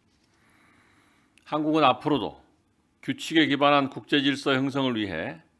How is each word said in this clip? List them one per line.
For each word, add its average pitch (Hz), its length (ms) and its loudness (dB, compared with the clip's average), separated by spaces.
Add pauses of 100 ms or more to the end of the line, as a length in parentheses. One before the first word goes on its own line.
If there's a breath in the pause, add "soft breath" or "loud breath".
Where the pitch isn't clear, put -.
(1400 soft breath)
한국은 156 380 0
앞으로도 127 580 0 (640)
규칙에 156 440 0
기반한 143 440 2
국제 143 320 -2
질서 135 320 -2
형성을 131 420 -2
위해 104 440 -6 (200)